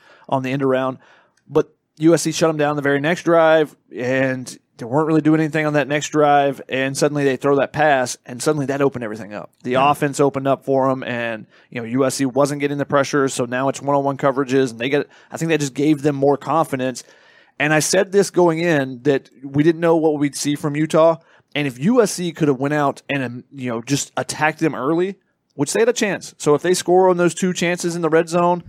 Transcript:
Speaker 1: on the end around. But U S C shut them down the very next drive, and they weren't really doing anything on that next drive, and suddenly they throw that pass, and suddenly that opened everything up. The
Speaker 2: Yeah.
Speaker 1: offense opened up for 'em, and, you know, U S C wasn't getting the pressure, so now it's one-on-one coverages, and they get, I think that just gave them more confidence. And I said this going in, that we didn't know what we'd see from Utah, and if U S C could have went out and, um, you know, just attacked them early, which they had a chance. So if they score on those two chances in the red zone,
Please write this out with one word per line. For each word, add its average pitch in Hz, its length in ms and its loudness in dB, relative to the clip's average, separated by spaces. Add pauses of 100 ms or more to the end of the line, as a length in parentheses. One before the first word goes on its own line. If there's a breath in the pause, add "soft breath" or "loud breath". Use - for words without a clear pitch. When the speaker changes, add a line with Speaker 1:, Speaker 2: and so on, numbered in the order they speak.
(280 soft breath)
Speaker 1:
on 135 140 -2
the 131 80 -6
end 139 120 -2
around. 131 360 0 (500 soft breath)
But 143 260 -2 (240)
U 160 160 4
S 151 80 0
C 160 100 -4
shut 160 160 0
them 160 100 -2
down 147 180 0
the 147 60 -4
very 139 180 0
next 160 240 -4
drive, 160 520 4 (180)
and 131 640 -4 (180)
they - 100 -12
weren't 147 220 0
really 160 120 2
doing 156 200 2
anything 156 260 -2
on 151 80 -2
that 139 140 0
next 147 200 -2
drive, 143 580 2
and 135 300 -4
suddenly 147 280 0
they 135 120 2
throw 139 200 2
that 131 140 0
pass, 143 540 2
and 120 180 -14
suddenly 156 220 0
that 135 160 -2
opened 135 240 -2
everything 107 300 -12
up. 98 160 -14 (120)
The 123 100 -6
Speaker 2:
Yeah. 131 180 4
Speaker 1:
offense 143 300 0
opened 135 280 0
up 135 160 0
for 135 260 2
'em, 131 120 -4
and, 117 440 -8 (220 soft breath)
you 123 100 -12
know, 113 80 -8
U 131 200 0
S 131 80 -2
C 139 100 -2
wasn't 139 380 0
getting 143 160 -2
the 139 80 -4
pressure, 139 420 0
so 127 160 -4
now 127 240 -4
it's 131 140 -6
one-on-one 139 340 -2
coverages, 135 540 0
and 113 80 -14
they 117 100 -4
get, 139 180 -2 (240 soft breath)
I - 60 -12
think 160 140 -4
that 151 100 0
just 139 140 -6
gave 147 260 0
them 143 160 0
more 139 220 2
confidence. 139 640 -2 (540 soft breath)
And 147 160 2
I 156 60 4
said 190 300 0
this 196 200 2
going 170 300 2
in, 139 420 -2
that 135 260 0 (160)
we 139 180 0
didn't 160 200 2
know 170 140 4
what 156 220 2
we'd 139 160 -2
see 147 200 -4
from 143 200 -4
Utah, 160 420 2 (380 soft breath)
and 147 120 -2
if 123 120 -8
U 220 220 2
S 208 120 2
C 175 200 -6
could 151 160 -2
have 135 100 2
went 143 140 -2
out 143 380 0
and, 139 120 -2
um, 120 300 -10
you 131 160 -10
know, 117 140 -6
just 135 340 -4
attacked 151 440 -2
them 151 140 0
early, 165 440 -2 (380)
which 143 180 -4
they 208 60 2
had 233 100 4
a - 20 4
chance. 202 460 -4
So 147 160 2
if 139 80 2
they 180 100 2
score 185 380 4
on 175 80 2
those 175 160 2
two 185 180 -2
chances 175 420 -4
in 175 60 -8
the 165 80 0
red 160 220 2
zone, 175 380 0